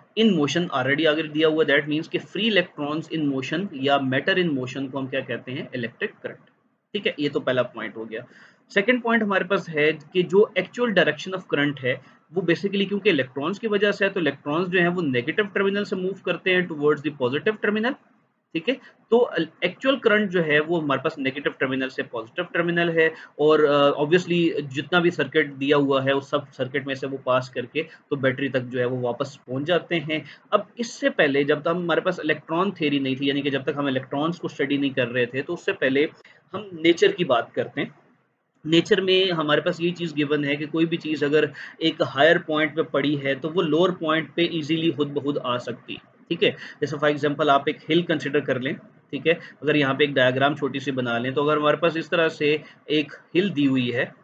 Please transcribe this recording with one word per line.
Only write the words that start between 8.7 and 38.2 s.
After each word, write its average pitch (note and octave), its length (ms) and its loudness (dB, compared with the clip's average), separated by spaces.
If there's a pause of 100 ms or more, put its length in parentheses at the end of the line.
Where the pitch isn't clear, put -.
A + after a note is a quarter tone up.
Second A#3 300 2
point A3+ 220 2
हमारे F#3 220 0
पास F3+ 240 -2
है D3+ 220 2 (220)
कि F3+ 100 2
जो F#3 360 4
actual A#3+ 340 -2
direction F#3 420 0
of D3+ 80 -8 (100)
current C#3+ 260 0
है C3 200 -2 (340)
वो F#3 80 -2
basically F#3+ 460 0
क्योंकि G3+ 220 0
electrons C#3 500 -2
की A3+ 80 -4
वजह G3+ 240 2
से G3 140 0
है, G3 60 0
तो F#3+ 80 -4
electrons D#3+ 500 -2
जो F#3 100 2
हैं E3+ 80 4
वो F3 140 -2
नेगेटिव C#3+ 440 -2
terminal G3+ 380 -2
से G3+ 120 -6
मूव F#3 300 -6
करते F3+ 260 -2
हैं F3+ 180 2
towards D3 380 0
the C3 140 -8
positive D3 440 -2
terminal, G#3+ 300 0 (600)
ठीक E3 140 -6
है। C4 40 2 (380)
तो A3+ 60 6 (220)
actual F3+ 580 -2
current G#3+ 300 2
जो F3+ 140 0
है D3+ 180 4
वो D#3+ 200 0
हमारे C#3 240 0
पास D#3+ 160 -2
negative C#3 400 -4
terminal C3 300 -2
से C3 140 -8
positive A#2+ 500 -8
terminal E3+ 360 0
है E3 220 4 (280)
और, D3+ 260 6
अ, C#3+ 380 4
obviously E3+ 580 2
जितना D3 380 -2
भी E3+ 120 4
circuit D3 420 0
दिया C#3 240 2
हुआ C#3 240 4
है C3+ 120 2
उस C3+ 160 -2
सब C#3+ 220 -2
circuit C3 360 -6
में C#3 80 -2
से C3+ 120 -8
वो C3+ 100 -6
pass B2+ 320 0
करके C3 340 -6 (260)
तो C#3+ 60 -2
battery C3+ 340 0
तक B2+ 100 0
जो B2 200 -6
है B2 60 2
वो B2+ 140 -2
वापस B2 480 -6
पहुंच C3 160 -6
जाते E3+ 320 0
हैं। D#3 280 -4 (300)
अब G#3 140 2 (120)
इससे B3+ 300 -2
पहले D3 340 2
जब D3 180 2
तक E3 80 -2
हमारे E3+ 320 0
पास F3 220 -2
electron D#3+ 480 -2
theory D3 280 0
नहीं C3 160 -2
थी, C#3 140 -2
यानी C#3 120 0
कि C#3+ 80 -2
जब C3+ 140 -4
तक D3 140 -4
हम C#3+ 100 -2
electrons C#3+ 520 -2
को E3+ 80 -8
स्टडी C#3+ 300 -2
नहीं C#3 140 0
कर B2+ 160 0
रहे A#2+ 180 0
थे, B2+ 160 -6
तो F3 120 -6
उससे F#3+ 200 -4
पहले C#3 360 2 (440)
हम G3 200 -10
nature E3+ 380 4
की F3 140 -2
बात A#2+ 300 0
करते - 260 -4
हैं। - 120 -6 (720)